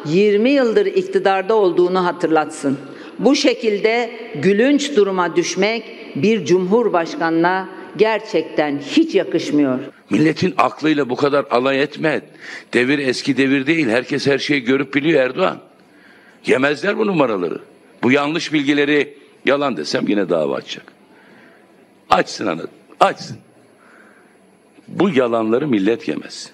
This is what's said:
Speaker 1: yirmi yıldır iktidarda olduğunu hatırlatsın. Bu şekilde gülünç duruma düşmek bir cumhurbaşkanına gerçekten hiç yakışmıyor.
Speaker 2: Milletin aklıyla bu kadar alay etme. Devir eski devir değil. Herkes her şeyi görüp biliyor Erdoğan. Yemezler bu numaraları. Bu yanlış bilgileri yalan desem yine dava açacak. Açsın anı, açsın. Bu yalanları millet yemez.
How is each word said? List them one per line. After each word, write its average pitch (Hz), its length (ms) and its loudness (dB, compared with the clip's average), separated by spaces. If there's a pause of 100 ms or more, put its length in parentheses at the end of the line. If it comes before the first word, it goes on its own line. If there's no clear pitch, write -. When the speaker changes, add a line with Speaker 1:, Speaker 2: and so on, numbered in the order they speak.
Speaker 1:
yirmi 208 460 4
yıldır 220 360 2
iktidarda 190 680 0
olduğunu 180 500 2
hatırlatsın. 156 760 -2 (400)
Bu 254 180 4
şekilde 226 760 0 (240)
gülünç 208 640 2
duruma 185 400 2
düşmek 202 800 -4
bir 196 280 0
cumhurbaşkanına 175 1200 0 (280)
gerçekten 160 840 0
hiç 320 360 0
yakışmıyor. 147 680 0 (300)
Speaker 2:
Milletin 156 460 0
aklıyla 139 540 0
bu 123 60 -2
kadar 143 340 0
alay 131 320 2
etme. 143 380 -2 (540)
Devir 127 240 2
eski 135 380 -2
devir 135 300 2
değil. 156 220 0
Herkes 127 380 -2
her 139 120 2
şeyi 143 260 -2
görüp 135 300 0
biliyor 147 280 2
Erdoğan. 156 360 -2 (880)
Yemezler 147 520 0
bu 220 80 0
numaraları. 117 540 0 (420)
Bu 123 100 4
yanlış 147 400 0
bilgileri 147 680 0 (260)
yalan 139 320 0
desem 76 320 -2
yine 101 200 0
dava 76 260 0
açacak. - 300 -10 (1300)
Açsın - 360 0
anı, 82 200 -4 (340)
açsın. - 360 0 (1500)
Bu 196 220 0
yalanları 120 580 0
millet 110 400 0
yemez. - 460 -10